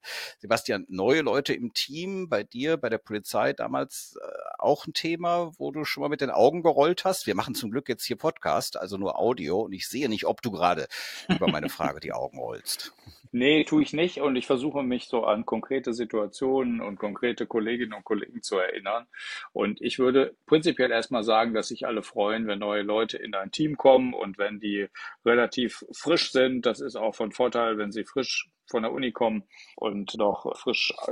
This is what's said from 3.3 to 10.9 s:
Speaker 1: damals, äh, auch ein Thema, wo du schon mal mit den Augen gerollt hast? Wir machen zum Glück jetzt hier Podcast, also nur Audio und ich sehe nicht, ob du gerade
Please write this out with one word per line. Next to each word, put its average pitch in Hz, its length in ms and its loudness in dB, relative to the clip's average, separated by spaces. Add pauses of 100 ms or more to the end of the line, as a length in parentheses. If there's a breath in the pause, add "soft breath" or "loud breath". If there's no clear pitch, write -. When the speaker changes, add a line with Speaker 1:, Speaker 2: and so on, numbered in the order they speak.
Speaker 1:
damals, - 680 -6
äh, - 60 -10 (320)
auch 143 260 2
ein 160 80 -10
Thema, 170 640 -2
wo 139 140 -6
du 151 140 -6
schon - 160 -6
mal 143 80 0
mit 147 120 -2
den 139 80 0
Augen 147 320 6
gerollt 160 420 6
hast? 190 220 0
Wir 101 100 2
machen 113 200 -2
zum 104 160 -4
Glück 131 180 -2
jetzt 120 160 -4
hier 117 120 -4
Podcast, - 600 0
also 95 200 -6
nur 95 200 -2
Audio 98 440 2
und 101 120 -6
ich 92 140 -8
sehe 135 200 -2
nicht, 107 180 -4
ob - 160 -2
du 113 100 -4
gerade 85 360 2 (420 loud breath)